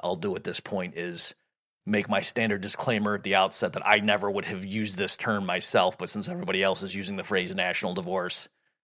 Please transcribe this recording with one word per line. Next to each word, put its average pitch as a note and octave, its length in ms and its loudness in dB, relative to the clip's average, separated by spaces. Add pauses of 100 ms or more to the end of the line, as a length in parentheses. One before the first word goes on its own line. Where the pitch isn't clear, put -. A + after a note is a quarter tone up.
I'll F2+ 140 0
do F#2 180 -2
at - 80 -8
this F2 160 -4
point F2+ 360 -4
is E2+ 380 -6 (520)
make G2+ 240 2
my G2+ 100 4
standard G#2 420 0
disclaimer G#2 540 0
at G2 80 -6
the G2 120 2
outset F#2+ 380 2
that - 140 -2
I G#2+ 120 8
never G2+ 300 2
would G2 160 -2
have F#2+ 200 -6
used G2 320 -4
this F#2+ 200 -2
term G#2 280 0
myself, F2+ 520 2
but F2+ 120 -4
since G#2 180 -4
everybody G2 340 -2
else F#2+ 220 2
is F#2+ 100 -8
using G2 220 -6
the F#2+ 80 -4
phrase F#2 320 0
national F2+ 380 0
divorce, F2+ 560 -2 (340)